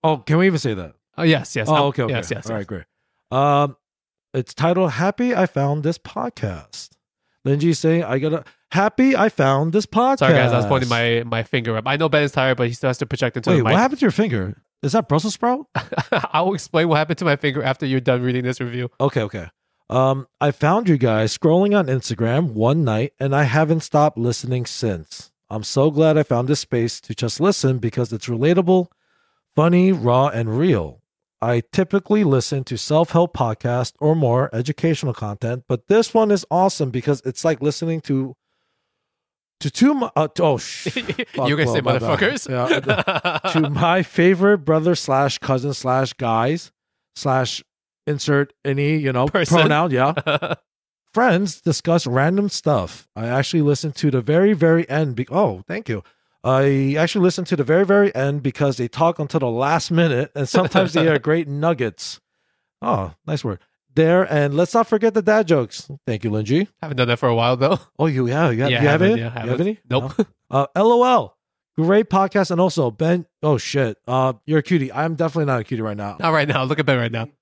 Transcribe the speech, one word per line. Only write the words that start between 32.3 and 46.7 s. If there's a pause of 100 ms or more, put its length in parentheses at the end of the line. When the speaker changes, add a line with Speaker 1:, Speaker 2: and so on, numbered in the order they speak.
Speaker 1:
to
self-help
podcasts
or
more
educational
content,
but
this
one
is
awesome
because
it's
like
listening
to, (1300)
to
two,
mo-,
uh,
to,
oh,
sh-,
Speaker 2:
<laughs>
You (300)
Speaker 1:
fuck,
Speaker 2:
gonna
say
Speaker 1:
well,
my
bad. (180)
Speaker 2:
motherfuckers?
Speaker 1:
Yeah,
Speaker 2:
<laughs>
Speaker 1:
to
my
favorite
brother
slash
cousin
slash
guys (440)